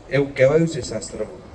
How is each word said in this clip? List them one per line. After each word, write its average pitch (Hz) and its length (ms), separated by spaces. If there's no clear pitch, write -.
એવું 139 240
કહેવાયું 151 340
છે 143 120
શાસ્ત્રમાં. - 640